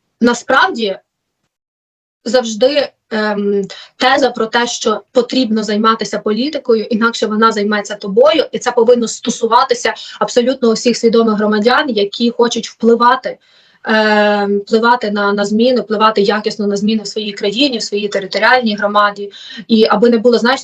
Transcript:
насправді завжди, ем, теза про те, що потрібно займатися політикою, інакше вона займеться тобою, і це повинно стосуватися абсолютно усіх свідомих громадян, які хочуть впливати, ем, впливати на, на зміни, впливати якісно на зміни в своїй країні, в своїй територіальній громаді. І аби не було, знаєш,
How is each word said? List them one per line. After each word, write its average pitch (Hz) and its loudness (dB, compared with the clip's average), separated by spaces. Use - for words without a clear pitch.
насправді 240 0
завжди, 247 0
ем, 202 -2
теза 262 2
про 233 -4
те, 240 -2
що 220 -4
потрібно 226 0
займатися 214 -2
політикою, 233 -2
інакше 226 -2
вона 214 2
займеться 208 -2
тобою, 254 2
і 220 -4
це 247 -4
повинно 240 2
стосуватися 240 0
абсолютно 240 0
усіх 220 0
свідомих 226 2
громадян, 214 0
які 208 -2
хочуть 233 -2
впливати, 233 0
ем, 208 2
впливати 226 0
на, 202 0
на 202 0
зміни, 226 2
впливати 220 0
якісно 208 -2
на 202 -2
зміни 214 -2
в 202 -10
своїй 214 -8
країні, 220 -2
в - -6
своїй 208 -4
територіальній 220 0
громаді. 202 -2
І 220 4
аби 226 4
не 233 2
було, 226 2
знаєш, 247 0